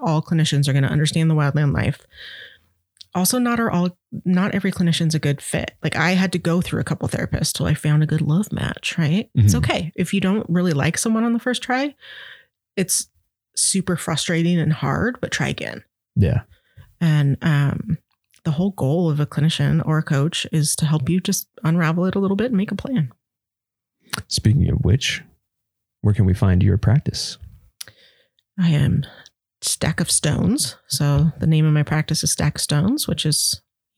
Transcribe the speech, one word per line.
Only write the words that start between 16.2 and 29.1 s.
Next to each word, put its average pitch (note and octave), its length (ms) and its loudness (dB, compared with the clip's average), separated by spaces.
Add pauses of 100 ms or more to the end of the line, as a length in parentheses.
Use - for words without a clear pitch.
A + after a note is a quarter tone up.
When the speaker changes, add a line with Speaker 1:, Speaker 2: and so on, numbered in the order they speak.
Speaker 1:
And, D3 380 2
um, D3 560 0 (460)
the D#3+ 80 -2
whole F#3 180 0
goal D#3+ 400 0
of D3 80 0
a D3 80 0
clinician D3+ 580 0
or D#3 140 0
a D#3 60 0
coach C#3+ 480 -2
is D#3 240 0
to E3 100 0
help D3 220 0
you F3 120 2
just - 280 -4 (160)
unravel E3 420 2
it F3+ 80 -2
a G3 60 0
little G3 160 0
bit G#3+ 100 0
and B3+ 100 0
make G3 140 0
a G3+ 60 -4
plan. G3 340 -2 (1200)
Speaker 2:
Speaking G#2+ 420 2
of - 140 0
which, - 360 0 (800)
where G#2 140 2
can G2 120 4
we F#2 80 4
find F#2 280 4
your F#2+ 160 4
practice? - 600 -2 (1200)
Speaker 1:
I E3+ 120 4
am C#3 340 2 (580)